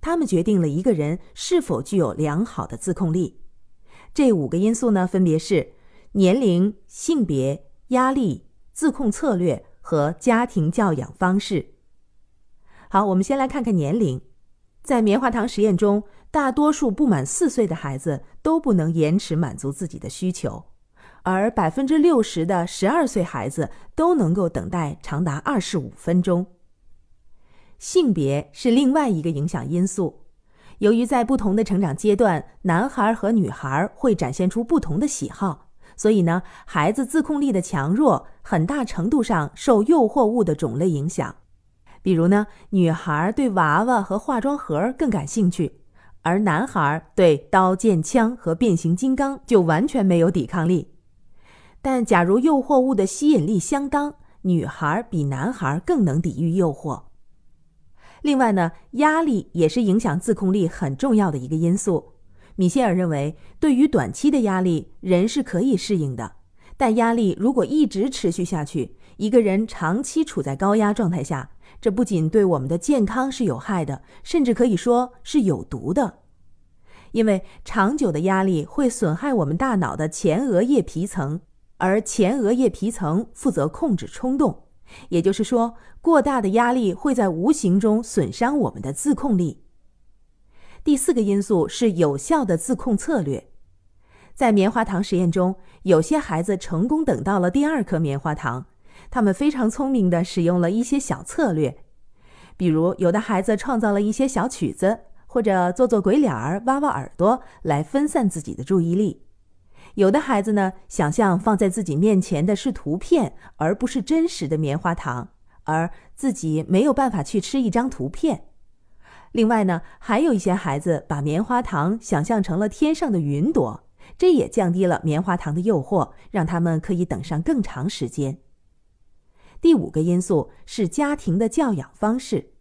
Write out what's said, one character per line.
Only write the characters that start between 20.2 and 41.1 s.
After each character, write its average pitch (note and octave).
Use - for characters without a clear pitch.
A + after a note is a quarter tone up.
求， B2
而 F#3+
百 G3
分 C4
之 D4+
六 D4
十 E3+
的 F3+
十 F#3
二 D#4
岁 G#3
孩 A#2+
子 C#3+
都 F4
能 F3+
够 F3+
等 D#3+
待 D#3+
长 D3+
达 D3
二 C4+
十 -
五 C3
分 F3
钟。 F3+
性 D4
别 C#3+
是 -
另 C4
外 C#4+
一 E3
个 E3
影 D3
响 C3
因 F3
素。 F#3
由 G#3
于 A#3
在 A#3+
不 B3+
同 G3+
的 A3+
成 G3
长 D#3
阶 G#3
段， F#3+
男 F#3
孩 B3+
儿 A3
和 G#3+
女 F#3+
孩 -
儿 D3+
会 A#3+
展 C3
现 F3+
出 A3+
不 D4
同 D#3+
的 C#4+
喜 -
好， -
所 -
以 G#3+
呢， E3+
孩 D#3+
子 C4
自 D#4
控 D4
力 C#4+
的 F#3+
强 D#3
弱 A3+
很 D#3+
大 C4+
程 F#3+
度 D4
上 E3+
受 A3
诱 C#4+
惑 A3+
物 A3
的 E3
种 C3
类 F3
影 D3
响。 B2+